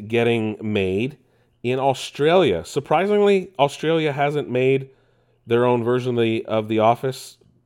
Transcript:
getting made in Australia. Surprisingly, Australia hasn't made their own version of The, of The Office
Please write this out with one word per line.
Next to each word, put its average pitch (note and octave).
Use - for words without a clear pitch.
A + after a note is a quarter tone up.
getting A2+
made G#2
in B2+
Australia. C3+
Surprisingly, G3
Australia D3+
hasn't C#3+
made C3
their A#2+
own B2
version B2
of A#2
The, A2+
of A2
The A2
Office A#2+